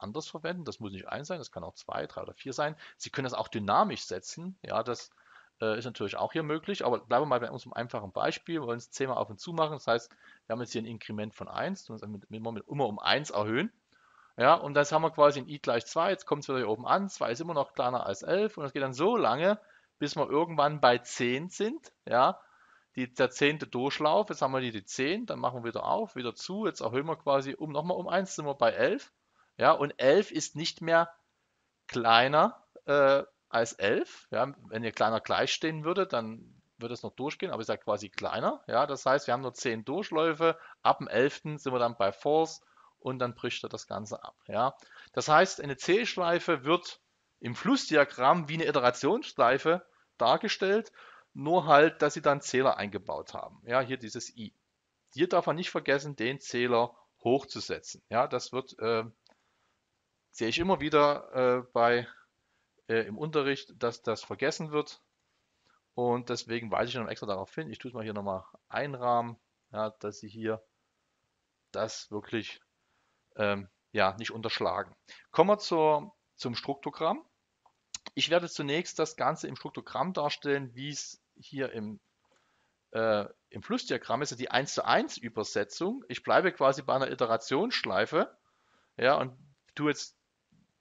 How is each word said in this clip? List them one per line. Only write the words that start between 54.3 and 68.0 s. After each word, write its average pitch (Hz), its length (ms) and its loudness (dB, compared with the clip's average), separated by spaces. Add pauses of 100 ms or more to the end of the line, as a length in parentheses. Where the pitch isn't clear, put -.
i. 107 160 -12 (640)
Hier 165 140 2
darf 175 180 2
man 151 100 0
nicht 175 140 -6
vergessen, 143 460 0
den 131 240 -2
Zähler 120 540 2 (280)
hochzusetzen. - 880 -2
Ja, 117 160 2
das 127 260 -6
wird, 131 260 -8
äh, 113 260 0 (1300)
sehe - 180 -4
ich 117 100 -2
immer 175 220 2
wieder, 147 520 4
äh, 127 300 2 (100)
bei, 120 340 4 (800)
äh, 110 180 0
im 104 100 -10
Unterricht, 147 560 -2 (100)
dass 117 200 -2
das 110 200 -4
vergessen 147 500 -4
wird. 151 280 -4 (920)
Und 123 340 -2
deswegen 117 420 -6
weise 110 200 0
ich 123 60 -6
noch 113 120 -6
extra - 180 -10
darauf 95 280 -6
hin. 156 160 -8
Ich 107 80 -12
tue 127 120 -12
es 117 40 -12
mal 117 100 -8